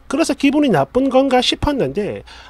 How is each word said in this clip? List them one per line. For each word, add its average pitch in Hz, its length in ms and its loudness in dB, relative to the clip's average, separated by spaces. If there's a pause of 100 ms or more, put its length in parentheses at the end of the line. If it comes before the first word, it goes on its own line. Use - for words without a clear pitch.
그래서 294 260 -2
기분이 285 360 0
나쁜 233 400 0
건가 262 320 2
싶었는데 185 840 -4 (260)